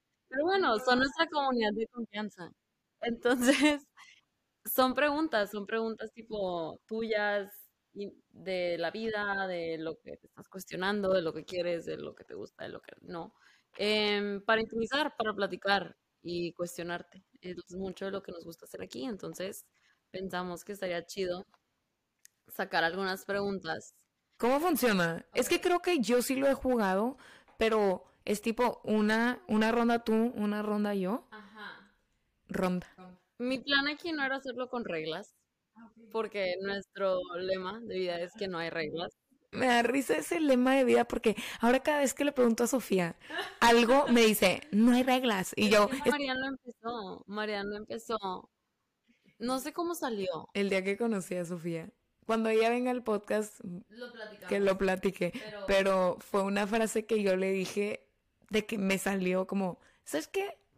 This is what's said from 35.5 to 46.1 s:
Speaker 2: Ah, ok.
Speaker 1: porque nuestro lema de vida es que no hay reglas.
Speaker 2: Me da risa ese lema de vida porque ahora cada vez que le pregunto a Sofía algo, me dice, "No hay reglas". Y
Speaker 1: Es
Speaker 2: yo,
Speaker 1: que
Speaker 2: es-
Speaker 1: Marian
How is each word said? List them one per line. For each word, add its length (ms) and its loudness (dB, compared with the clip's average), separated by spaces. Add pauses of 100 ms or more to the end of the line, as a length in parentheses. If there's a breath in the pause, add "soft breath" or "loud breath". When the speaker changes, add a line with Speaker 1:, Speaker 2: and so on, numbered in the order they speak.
Speaker 2:
Ah, 120 -20 (100)
ok. 160 -20
Speaker 1:
porque 480 -2
nuestro 580 -2 (200)
lema 420 -4
de 180 -10
vida 220 -2
es 140 -6
que 140 -6
no 100 -4
hay 100 -4
reglas. 480 -6 (360)
Speaker 2:
Me 140 0
da 160 6
risa 340 2
ese 220 -2
lema 380 4
de 80 6
vida 240 6
porque 260 0 (260 loud breath)
ahora 220 4
cada 180 2
vez 140 2
que 100 -2
le 80 2
pregunto 320 4
a 40 2
Sofía 480 0 (440 loud breath)
algo, 480 8
me 120 6
dice, 400 4 (100)
"No 220 6
hay 100 6
reglas". 540 2
Y 100 2
Speaker 1:
Es 60 4
Speaker 2:
yo, 160 8
Speaker 1:
que 80 -4
Speaker 2:
es- 100 -2
Speaker 1:
Marian 340 0